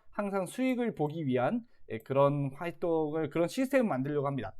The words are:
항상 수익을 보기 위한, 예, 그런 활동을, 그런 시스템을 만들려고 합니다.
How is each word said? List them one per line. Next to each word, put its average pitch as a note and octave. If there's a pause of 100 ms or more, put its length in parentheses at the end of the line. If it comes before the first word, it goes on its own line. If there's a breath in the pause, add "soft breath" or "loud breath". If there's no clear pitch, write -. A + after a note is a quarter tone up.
(120 soft breath)
항상 G3
수익을 B3
보기 D3+
위한, C3 (280 soft breath)
예, A2+
그런 C#3
활동을, D#3+
그런 E3
시스템을 B3+
만들려고 D3
합니다. A#2+